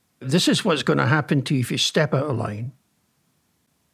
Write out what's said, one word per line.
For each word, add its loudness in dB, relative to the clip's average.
This 2
is 2
what's 0
gonna 2
happen 2
to -2
you 2
if -4
you -4
step 0
out -2
of -2
line. -6